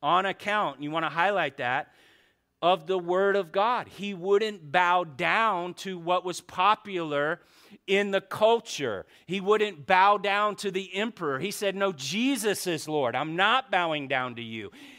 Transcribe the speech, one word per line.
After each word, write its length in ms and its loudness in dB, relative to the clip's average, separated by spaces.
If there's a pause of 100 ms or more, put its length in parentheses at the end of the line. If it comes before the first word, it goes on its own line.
on 240 2
account, 560 -2
you 80 -6
wanna 220 -2
highlight 460 0
that, 360 -2 (680)
of 260 2
the 100 0
word 380 2
of 160 -2
God. 380 0
He 260 -8
wouldn't 560 0
bow 320 4
down 720 -2
to 240 -10
what 260 0
was 160 -8
popular 1000 0 (440)
in 240 2
the 120 2
culture. 840 0 (220)
He 120 -4
wouldn't 460 0
bow 320 6
down 400 0
to 140 -6
the 240 -8
emperor. 420 -4
He 140 -4
said, 240 -2
"No, 160 0
Jesus 760 -2
is 220 -4
Lord. 280 0
I'm 200 -2
not 340 2
bowing 380 0
down 280 -2
to 60 -12
you." 300 -10 (280)